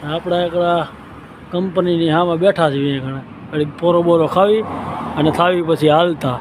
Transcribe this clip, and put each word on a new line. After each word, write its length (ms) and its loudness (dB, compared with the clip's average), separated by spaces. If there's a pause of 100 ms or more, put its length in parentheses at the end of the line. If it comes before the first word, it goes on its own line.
(120)
આપણા 360 -2
એકલા 320 0 (680)
કંપનીની 640 0
સામે 200 2 (100)
બેઠા 260 2
છીએ 160 -2
અહીંયા 200 -4
ઘણા. 180 -8 (260)
ઘડીક 300 -2
પોરો 220 4
બોરો 240 4
ખાવી 360 2 (540)
અને 140 2
થાવી 380 2
પછી 280 4
હાલતા. 440 0